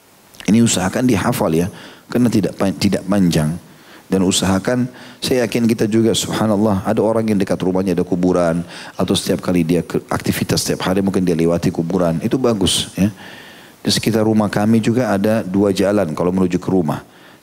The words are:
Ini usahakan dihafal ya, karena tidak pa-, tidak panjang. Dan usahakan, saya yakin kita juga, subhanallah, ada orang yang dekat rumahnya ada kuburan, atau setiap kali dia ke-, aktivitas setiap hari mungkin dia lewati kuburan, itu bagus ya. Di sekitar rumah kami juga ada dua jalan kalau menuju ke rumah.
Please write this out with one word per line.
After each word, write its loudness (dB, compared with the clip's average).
Ini 4
usahakan 2
dihafal 0
ya, 0
karena 2
tidak 0
pa-, -2
tidak -2
panjang. 2
Dan 0
usahakan, 0
saya 0
yakin 0
kita 2
juga, 2
subhanallah, 0
ada 0
orang 2
yang 0
dekat -2
rumahnya 0
ada 0
kuburan, 2
atau 0
setiap -2
kali 0
dia 2
ke-, -4
aktivitas -2
setiap -4
hari 0
mungkin 0
dia 2
lewati 0
kuburan, -2
itu -2
bagus -2
ya. 2
Di -2
sekitar 0
rumah 0
kami 2
juga 0
ada 2
dua 2
jalan 2
kalau -2
menuju 0
ke -8
rumah. 0